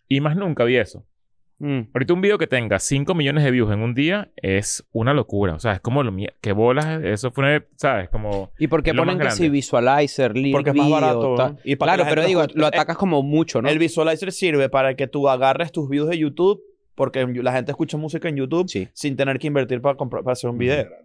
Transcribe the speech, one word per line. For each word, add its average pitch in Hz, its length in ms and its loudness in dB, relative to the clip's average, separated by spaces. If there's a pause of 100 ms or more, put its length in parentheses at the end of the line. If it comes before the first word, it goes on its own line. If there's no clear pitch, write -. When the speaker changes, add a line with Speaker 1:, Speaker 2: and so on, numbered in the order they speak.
Speaker 1:
Y 139 140 2
más 151 140 0
nunca 175 280 0
vi 123 140 4
eso. - 280 -4 (540)
Speaker 2:
Mm. 143 220 -2 (120)
Speaker 1:
Ahorita 131 200 0
un 180 80 -2
video 202 160 2
que 160 100 -2
tenga 113 320 0
cinco 139 360 -2
millones 147 280 2
de 135 80 4
views 117 200 2
en 104 100 0
un 117 120 -2
día 165 420 -2
es - 560 -2
una 113 220 0
locura. 101 400 0
O 80 60 -8
sea, 113 140 -2
es 90 60 -6
como 139 240 0
lo 113 80 -2
mie-, 95 300 -8
qué 107 100 -4
bolas, 139 520 2
eso 110 280 -2
fue, 139 360 0 (100)
¿sabes? 117 320 -2
Como 104 500 -4
Speaker 2:
¿Y 151 80 0
por 151 160 0
qué - 60 2
Speaker 1:
es - 60 0
lo 160 80 2
Speaker 2:
ponen 165 140 -2
Speaker 1:
más 143 100 0
Speaker 2:
que 120 40 0
si 110 120 -2
Speaker 1:
grande. 147 100 2
Speaker 2:
Visualizer, 131 840 2
Lyric 135 160 0
Speaker 3:
Porque 139 200 0
es 139 40 2
más 147 120 4
Speaker 2:
Video, 151 120 4
Speaker 3:
barato, 135 360 2
Speaker 2:
ta-? 127 160 2
Speaker 3:
¿no? 143 120 -14
Y 139 140 -2
para 156 160 2
que - 40 2
Speaker 2:
Claro, 180 60 4
Speaker 3:
la 147 60 -2
Speaker 2:
pero 151 140 2
Speaker 3:
gente 175 40 2
Speaker 2:
digo, 185 140 2
Speaker 3:
lo - 40 4
escuche. - 140 -4
Speaker 2:
lo 151 60 4
Speaker 3:
Eh, - 20 4
Speaker 2:
atacas 165 300 0
como 165 260 2
mucho, 147 380 0
¿no? 135 80 0
Speaker 3:
el 156 100 2
Visualizer 160 540 0
sirve 147 340 2
para 135 280 2
que 135 120 -4
tú 143 220 0
agarres 135 420 2
tus 151 180 -6
views 143 200 0
de 175 80 -2
YouTube, 170 440 0 (340)
porque 131 260 -2
en, 123 220 -4
la 123 100 0
gente 127 180 -2
escucha 151 260 -4
música 156 300 -6
en 151 80 -4
YouTube 147 320 -2
Speaker 2:
Sí. 95 260 -6
Speaker 3:
sin 139 220 -4
tener 135 240 0
que 160 80 -6
invertir 131 340 0
para 139 140 0
comprar, 127 280 -6
para 127 100 -2
hacer 123 160 -6
un 120 80 -6
Speaker 1:
Ujú. 117 60 -2
Speaker 3:
video. 131 240 0 (180)